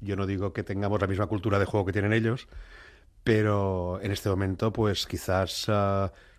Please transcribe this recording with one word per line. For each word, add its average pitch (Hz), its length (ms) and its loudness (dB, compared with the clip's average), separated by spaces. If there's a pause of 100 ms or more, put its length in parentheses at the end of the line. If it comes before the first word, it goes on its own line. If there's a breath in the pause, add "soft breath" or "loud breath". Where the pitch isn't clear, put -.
Yo 98 160 -4
no 98 100 0
digo 98 260 -2
que 101 120 -6
tengamos 101 360 0
la 101 60 2
misma 98 220 0
cultura 101 320 2
de 95 60 2
juego 101 200 0
que 95 60 -2
tienen 104 200 2
ellos, 113 360 0 (720 loud breath)
pero 98 800 2
en 101 80 -4
este 101 180 -4
momento, 98 440 0
pues, 107 340 0
quizás, - 640 -2
ah, 98 440 2 (260 loud breath)